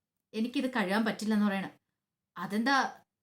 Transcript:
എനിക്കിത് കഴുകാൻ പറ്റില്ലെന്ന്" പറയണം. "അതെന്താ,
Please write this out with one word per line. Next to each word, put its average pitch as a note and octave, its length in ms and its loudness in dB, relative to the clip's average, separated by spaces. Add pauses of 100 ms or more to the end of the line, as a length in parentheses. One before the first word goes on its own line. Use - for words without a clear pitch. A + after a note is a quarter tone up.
(320)
എനിക്കിത് B3 380 -2
കഴുകാൻ G#3 340 0
പറ്റില്ലെന്ന്" G#3 420 2
പറയണം. G3 260 -2 (640)
"അതെന്താ, A3 400 0 (460)